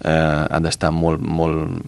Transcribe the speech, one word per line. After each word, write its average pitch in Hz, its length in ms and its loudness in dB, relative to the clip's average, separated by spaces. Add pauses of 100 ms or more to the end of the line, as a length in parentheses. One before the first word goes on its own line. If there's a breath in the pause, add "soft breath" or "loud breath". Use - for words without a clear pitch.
eh, - 60 0 (340)
ha - 160 0
d'estar 80 320 0
molt, 82 320 0
molt, 80 640 -2